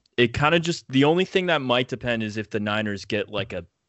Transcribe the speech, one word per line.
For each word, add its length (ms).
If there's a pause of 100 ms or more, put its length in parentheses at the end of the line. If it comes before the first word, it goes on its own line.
(160)
it 160
kinda 260
just, 300
the 160
only 220
thing 200
that 140
might 280
depend 340
is 160
if 100
the 120
Niners 440
get, 240
like, 240
a 140 (220)